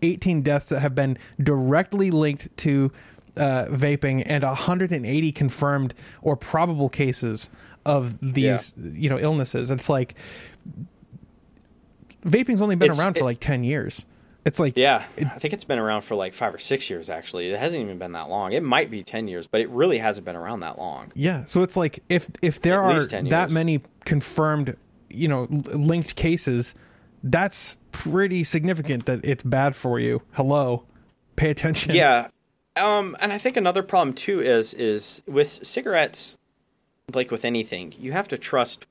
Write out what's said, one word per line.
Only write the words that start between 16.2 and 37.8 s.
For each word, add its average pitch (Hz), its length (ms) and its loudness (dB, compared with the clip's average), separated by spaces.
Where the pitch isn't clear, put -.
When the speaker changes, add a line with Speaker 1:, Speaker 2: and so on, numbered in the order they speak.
Speaker 2:
five 107 200 -4
or 85 40 -12
six - 320 -2
years, 85 200 -8
actually. 87 400 -8
It 101 80 -2
hasn't 151 260 -4
even 98 140 -8
been 90 160 -10
that 80 160 -10
long. 95 220 -4
It 156 120 0
might 135 280 0
be 101 120 -8
ten 113 240 -8
years, 87 200 -8
but 110 140 0
it 113 80 -4
really 135 300 2
hasn't 104 260 -2
been 87 100 -8
around 92 260 -8
that 82 160 -10
long. 71 380 -12
Speaker 1:
Yeah, 147 300 -2
so 180 180 2
it's 180 140 -2
like, 165 320 -2
if, 175 200 0
if 165 200 0
there 185 200 4
Speaker 2:
At 190 40 4
Speaker 1:
are 180 100 6
Speaker 2:
least 143 160 2
ten 123 180 -2
Speaker 1:
that 165 200 2
Speaker 2:
years. 160 40 -2
Speaker 1:
many 160 280 2
confirmed, 151 720 0
you 156 180 -2
know, 131 240 0
l-, 147 280 -2
linked 165 360 2
cases, 135 600 0
that's 165 540 -2
pretty 180 520 0
significant 151 600 0
that 123 180 0
it's 135 200 0
bad 131 320 2
for 120 240 -2
you. 120 220 0
Hello, 135 500 2
pay 156 140 2
attention. 156 460 0
Speaker 2:
Yeah, 131 320 6
um, 202 460 0
and 208 100 0
I 202 60 -4
think 254 180 -2
another 185 280 2
problem, 170 300 2
too, 190 280 -2
is, 113 320 4
is 107 540 -2
with 147 200 2
cigarettes, - 880 -2
like 127 180 -2
with 117 140 -4
anything, 107 540 -4